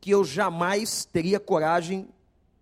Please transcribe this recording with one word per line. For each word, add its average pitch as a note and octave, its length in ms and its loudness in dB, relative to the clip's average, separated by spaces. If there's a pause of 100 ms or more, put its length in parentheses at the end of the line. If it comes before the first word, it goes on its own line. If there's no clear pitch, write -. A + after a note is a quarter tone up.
que F#3 100 -4
eu G3+ 140 6
jamais F3 800 -2
teria F3+ 360 0
coragem F3 680 0 (540)